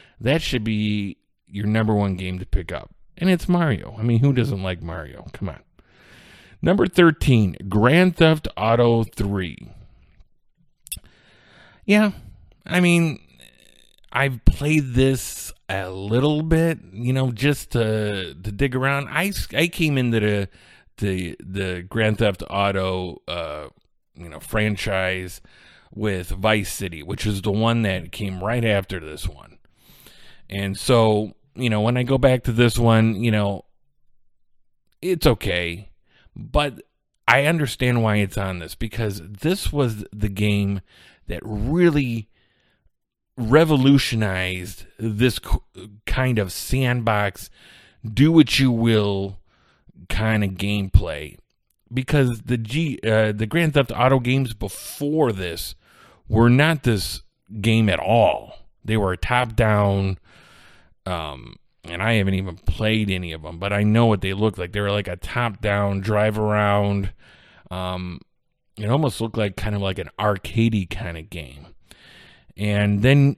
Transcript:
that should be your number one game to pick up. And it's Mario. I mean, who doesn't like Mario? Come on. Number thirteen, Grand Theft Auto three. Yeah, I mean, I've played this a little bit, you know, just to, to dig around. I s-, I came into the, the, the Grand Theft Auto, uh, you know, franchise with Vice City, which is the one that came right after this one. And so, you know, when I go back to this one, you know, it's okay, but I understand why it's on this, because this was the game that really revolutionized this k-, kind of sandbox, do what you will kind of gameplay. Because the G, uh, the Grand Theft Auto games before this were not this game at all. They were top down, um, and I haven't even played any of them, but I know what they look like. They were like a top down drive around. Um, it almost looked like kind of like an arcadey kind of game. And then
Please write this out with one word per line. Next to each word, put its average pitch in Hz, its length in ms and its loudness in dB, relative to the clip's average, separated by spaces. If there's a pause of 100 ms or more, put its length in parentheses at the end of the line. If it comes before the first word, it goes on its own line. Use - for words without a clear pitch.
(200)
that 139 220 0
should 120 220 -4
be 104 540 -2 (300)
your 98 180 -8
number 110 280 2
one 101 220 0
game 92 240 -8
to 90 60 -10
pick - 260 -2
up. 71 200 -10 (260)
And 180 120 0
it's 185 200 2
Mario. 170 480 0
I 107 60 -6
mean, 117 160 2
who 139 120 4
doesn't 107 320 -2
like 92 180 -6
Mario? 85 520 -12
Come 98 160 -8
on. - 120 -12 (1000)
Number 185 260 4
thirteen, 139 680 4 (100)
Grand 139 480 4
Theft 160 400 4
Auto 117 480 2
three. 101 680 -4 (2250)
Yeah, 208 260 4 (540)
I 175 140 0
mean, 170 400 4 (920)
I've 131 340 -2
played 147 480 4
this - 580 0 (160)
a 95 220 -6
little 120 520 0
bit, 160 380 0 (140)
you 120 180 -4
know, 131 200 0
just 131 400 -2
to, 107 640 -2
to 95 180 -10
dig 127 240 -2
around. 139 340 -2
I 165 180 -2
s-, - 260 -8
I 160 140 2
came 156 300 0
into 117 220 2
the, 104 300 0 (480)
the, 92 420 -4
the 92 440 -6
Grand 107 360 0
Theft 104 300 0
Auto, 95 800 -2
uh, 76 400 -8 (480)
you 85 140 -16
know, 78 100 -16
franchise 95 1000 -2 (520)
with 101 360 -4
Vice 98 420 0
City, 85 320 -8
which 98 220 -8
is 101 160 -2
the 101 100 -2
one 113 300 2
that 92 320 -4
came 95 280 -8
right 113 220 -2
after 98 380 0
this 78 260 -10
one. - 300 -14 (920)
And 98 280 -4
so, 110 560 2 (220)
you 123 140 -2
know, 107 120 0
when 120 160 2
I 127 60 0
go 131 140 2
back 127 260 4
to - 80 -2
this 117 280 4
one, 113 420 4
you 117 100 2
know, 101 340 -2 (1400)
it's 175 260 0
okay, 87 640 0 (460)
but 135 460 -2 (460)
I 131 180 4
understand 127 580 0
why 107 140 2
it's 98 200 -2
on 95 220 -4
this, 80 140 -14
because 107 500 -6
this 107 500 -4
was 117 380 0
the 104 180 -4
game 101 520 0 (460)
that - 160 -8
really 131 840 0 (1120)
revolutionized 117 1500 2 (140)
this 113 400 -2
k-, - 180 0 (480)
kind 127 320 0
of 98 140 -2
sandbox, 117 1000 -2 (540)
do 120 280 4
what 156 280 6
you 135 120 2
will 101 680 0 (680)
kind 110 340 0
of 98 80 -2
gameplay. 95 840 0 (540)
Because 127 540 0
the 123 120 -2
G, 131 460 -6
uh, 110 280 2
the 104 140 -4
Grand 156 300 -2
Theft 139 200 2
Auto 131 240 2
games 123 340 -2
before 143 800 -4
this 90 440 -8 (520)
were 117 220 4
not 143 340 2
this 110 380 -2 (400)
game 110 280 2
at 85 100 0
all. 92 680 0 (160)
They 110 140 0
were 95 180 0
top 123 400 -2
down, 101 640 2 (880)
um, 76 500 -8 (300)
and 85 160 -8
I 110 120 2
haven't 98 200 2
even 95 240 -6
played 110 520 0
any 92 240 -4
of 80 100 -14
them, 82 160 -14
but 101 120 -4
I 104 120 0
know 110 240 4
what 104 140 2
they 98 120 -4
look 104 240 -2
like. 90 140 -8
They 101 100 -4
were 101 100 -2
like 101 160 -4
a 90 80 -8
top 117 460 -6
down 101 400 0
drive 107 360 0
around. 101 760 2 (560)
Um, 90 500 -8 (580)
it 104 120 -4
almost 135 320 0
looked 113 160 -4
like 104 180 -2
kind 104 200 -4
of 101 60 -2
like 95 180 -4
an 85 180 -12
arcadey 107 720 0
kind 87 280 -8
of 80 120 -16
game. 71 380 -16 (880)
And 104 460 0
then 139 360 6